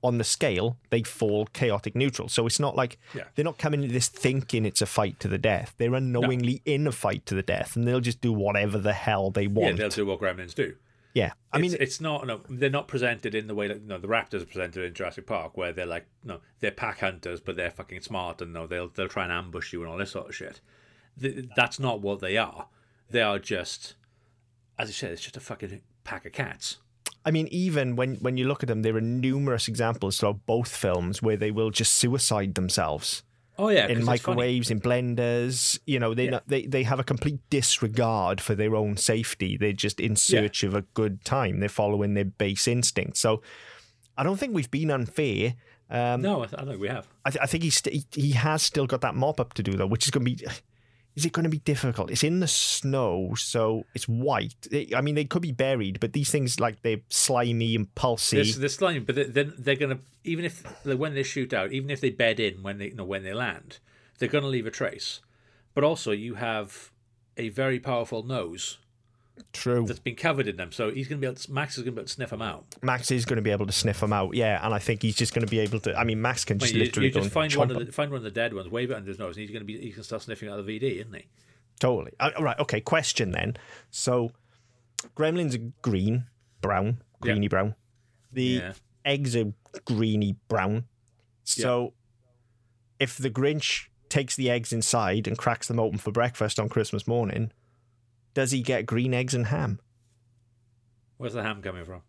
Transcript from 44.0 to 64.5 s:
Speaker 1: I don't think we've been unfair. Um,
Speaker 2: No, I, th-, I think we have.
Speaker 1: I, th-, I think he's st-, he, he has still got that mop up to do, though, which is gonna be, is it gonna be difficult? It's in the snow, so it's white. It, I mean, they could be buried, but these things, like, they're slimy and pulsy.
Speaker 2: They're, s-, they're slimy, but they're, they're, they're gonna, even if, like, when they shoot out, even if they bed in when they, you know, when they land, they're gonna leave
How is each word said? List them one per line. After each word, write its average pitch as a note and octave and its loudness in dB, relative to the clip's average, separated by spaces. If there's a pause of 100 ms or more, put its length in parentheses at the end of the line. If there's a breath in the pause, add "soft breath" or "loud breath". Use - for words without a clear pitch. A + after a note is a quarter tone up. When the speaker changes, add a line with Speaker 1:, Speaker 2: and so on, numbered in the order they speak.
Speaker 1:
I C3 0
don't F#3+ 2
think A#3+ -2
we've C#3+ 0
been D#3 0
unfair. B2 0 (380 soft breath)
Um, A#2+ 0
Speaker 2:
No, F#3+ 2
I, A2+ -6
th-, - -10
I C#3 -8
think A2+ -6
we G2+ -2
have. A#2 -6 (160)
Speaker 1:
I, C3+ 2
th-, C3+ 0
I - 2
think E3 2
he's D#3 4
st-, - 0 (220)
he, D3 0
he C#3+ 4
has D#3 6
still C#3 2
got B2+ 0
that A2+ 0
mop C#3 0
up A#2 -2
to G#2 -2
do, F#2+ 0
though, G2 2
which A2 2
is - 2
gonna B2+ 2
be, B2 0 (760 soft breath)
is D3 4
it E3+ 0
gonna E3 2
be D#3 0
difficult? B2+ 0
It's A#2 2
in E3 4
the F3 2
snow, G#2+ 2
so A2 2 (100)
it's - -6
white. A#2 0 (160)
It, B2 -2
I B2+ 4
mean, D3 2
they D3+ 2
could E3 0
be E3 -4
buried, A#2+ 0
but A2+ -2
these D3 0
things, C3 0
like, A#2 0
they're A2 2
slimy A#2 4
and G#2+ 0
pulsy. A#2+ 2
Speaker 2:
They're, - 6
s-, A2 2
they're C3+ -2
slimy, E3+ 0
but A#2+ -2
they're, C#3 2
they're, C3 2
they're C#3 0
gonna, C3+ -2 (240)
even E3 -4
if, E3+ -8 (220)
like, C3+ 0
when D#3 -2
they C#3 -2
shoot C3 -4
out, G#2 0
even C3+ -4
if C3 -4
they B2+ 2
bed A2+ 2
in F#2+ 0
when G2+ -6
they, G2+ -6
you - -14
know, G#2 -8
when F#2+ -4
they F#2+ -6
land, G#2+ -6 (400 soft breath)
they're B2 0
gonna C#3+ 0
leave B2 -2